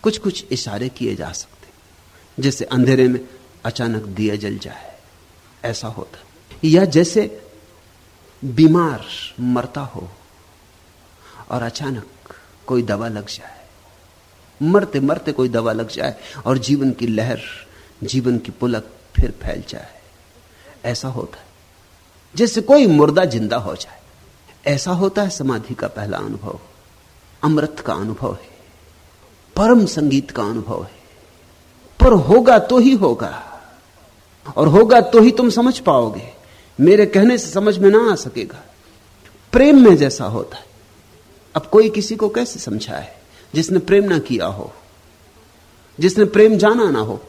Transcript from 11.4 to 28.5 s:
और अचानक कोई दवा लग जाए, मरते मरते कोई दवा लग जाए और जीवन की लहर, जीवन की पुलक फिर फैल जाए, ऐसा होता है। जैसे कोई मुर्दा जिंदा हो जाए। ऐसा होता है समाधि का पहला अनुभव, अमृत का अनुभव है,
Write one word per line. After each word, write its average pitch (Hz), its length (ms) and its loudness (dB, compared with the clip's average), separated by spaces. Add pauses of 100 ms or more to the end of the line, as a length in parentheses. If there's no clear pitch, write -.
और 120 120 -8
अचानक 120 440 -10 (600)
कोई 123 160 -2
दवा 107 260 -6
लग 104 180 -12
जाए, - 400 -20 (960)
मरते 170 380 -2
मरते 151 320 -4
कोई 127 160 -2
दवा 117 240 -4
लग 110 160 -8
जाए - 280 -8 (300)
और 127 120 -2
जीवन 135 320 -2
की 120 160 -8
लहर, 113 340 -4 (600)
जीवन 123 360 -2
की - 120 -10
पुलक 113 400 -6 (260)
फिर - 140 2 (120)
फैल - 260 -8
जाए, - 320 -18 (840)
ऐसा 120 240 -8
होता 120 300 -12
है। - 80 -20 (880)
जैसे 226 240 0
कोई 269 260 4
मुर्दा 151 380 4
जिंदा 113 320 -4
हो 104 180 -8
जाए। - 240 -18 (640)
ऐसा 143 280 -4
होता 190 300 -2
है 190 80 -4
समाधि 127 440 -6
का - 140 -8
पहला 101 300 -10
अनुभव, 104 400 -12 (840)
अमृत 151 380 -2
का 95 140 -8
अनुभव 107 380 -8
है, - 160 -14 (1080)